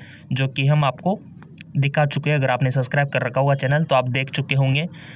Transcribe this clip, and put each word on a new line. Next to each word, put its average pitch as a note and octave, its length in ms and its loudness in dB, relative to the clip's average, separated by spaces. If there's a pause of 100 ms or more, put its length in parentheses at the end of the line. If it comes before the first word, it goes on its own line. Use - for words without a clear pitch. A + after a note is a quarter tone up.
(320)
जो C3+ 160 0
कि C3+ 180 -2
हम D3+ 180 4
आपको F3+ 340 -2 (580)
दिखा C#3 300 2
चुके D3 240 -2
हैं। D3+ 80 2
अगर C3 120 2
आपने B2+ 200 0
सब्सक्राइब C#3 380 0
कर C3 140 -2
रखा B2+ 180 0
होगा C#3 140 2
चैनल C#3 300 2
तो C#3 100 2
आप B2+ 140 4
देख C3 220 0
चुके C#3 240 -2
होंगे C3+ 320 2 (300)